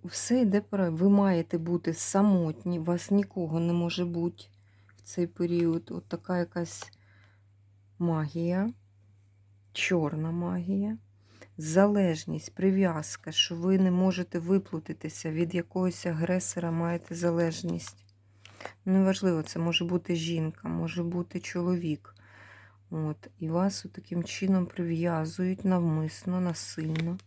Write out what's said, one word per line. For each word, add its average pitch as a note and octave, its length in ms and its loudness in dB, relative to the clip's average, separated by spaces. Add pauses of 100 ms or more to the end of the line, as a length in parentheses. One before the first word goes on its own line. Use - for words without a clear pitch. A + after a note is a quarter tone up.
все A#3+ 360 2
йде G#3 200 4
пора. G3 300 0
Ви E3 180 4
маєте F#3+ 500 4
бути E3+ 360 -2
самотні, F3 840 2
вас E3+ 320 -2
нікого F3+ 500 0
не E3+ 120 2
може E3+ 320 0
бути E3+ 400 -4 (520)
в - 60 -20
цей - 240 -2
період. E3+ 640 0
От F3+ 180 -10
така F3+ 300 -4
якась - 540 -6 (1040)
магія, E3+ 760 -2 (1000)
чорна D#3+ 580 -2
магія, F#3 680 -2 (600)
залежність, E3 960 2
прив'язка, F3+ 800 0
що - 240 -2
ви F#3 220 4
не F#3 120 4
можете F3+ 480 2
виплутатися E3+ 920 -2
від E3+ 240 0
якогось F3+ 520 -2
агресора, E3+ 640 0
маєте E3+ 440 -2
залежність. E3+ 880 -2 (800)
Неважливо, F#3+ 580 4
це - 160 -8
може E3 260 0
бути F3 300 -2
жінка, E3 540 -4
може E3 340 -2
бути F3 380 -4
чоловік. E3+ 760 -2 (760)
От, D#3 380 -6 (100)
і D#3+ 100 -6
вас F#3 360 0
от - 80 -16
таким - 320 -6
чином F#3+ 420 0
прив'язують E3+ 1000 -2
навмисно, F3 760 0
насильно, E3 880 -4